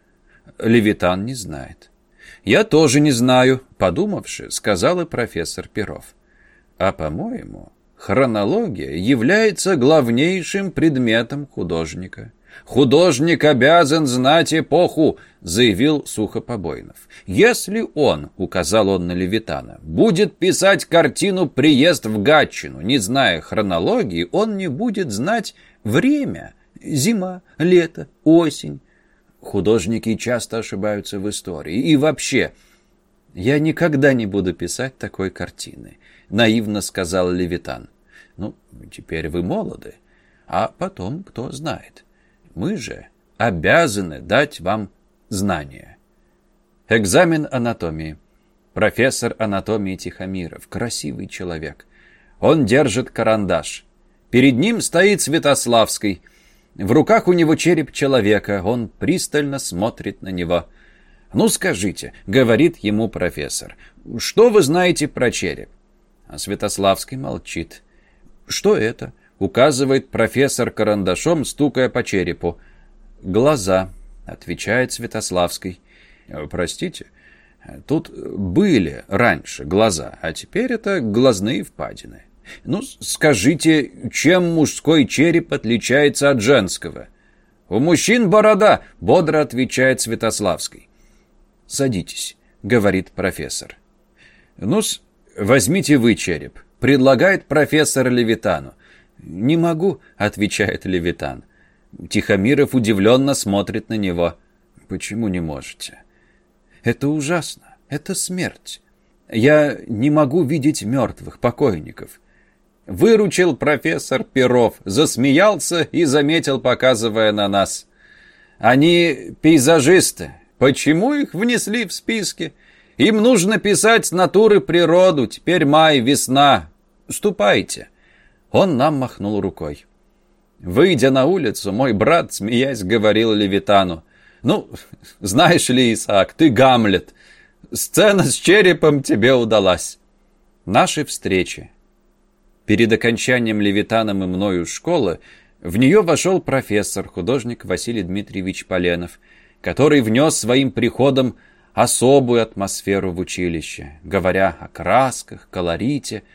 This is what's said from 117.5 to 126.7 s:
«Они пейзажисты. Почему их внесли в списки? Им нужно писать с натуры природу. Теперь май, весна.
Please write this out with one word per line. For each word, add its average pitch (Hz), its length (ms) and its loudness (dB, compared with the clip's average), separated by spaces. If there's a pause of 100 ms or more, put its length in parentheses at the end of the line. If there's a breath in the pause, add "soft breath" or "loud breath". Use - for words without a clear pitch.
«Они 143 800 2
пейзажисты. 151 920 4 (240)
Почему 160 560 2
их 285 180 -4
внесли 220 540 -4
в - 80 -12
списки? 202 580 -6 (460 soft breath)
Им 214 240 2
нужно 214 360 4
писать 208 460 2
с - 80 -6
натуры 190 480 4
природу. 170 640 4
Теперь 160 380 -2
май, 151 360 6
весна. 127 680 2 (400)